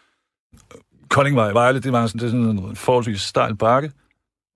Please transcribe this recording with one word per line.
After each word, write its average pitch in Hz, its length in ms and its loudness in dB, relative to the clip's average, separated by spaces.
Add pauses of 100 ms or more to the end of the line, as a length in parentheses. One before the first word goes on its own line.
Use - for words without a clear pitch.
(1080)
Koldingvej, 139 420 2
Vejle, 120 280 2
det 127 140 -4
var 117 140 0
sådan, 113 120 -8
det 120 60 -4
er 117 60 -2
sådan 120 140 2 (240)
en 104 60 -12
forholdsvis 117 460 0
stejl 120 340 -2
bakke, 131 360 0 (640)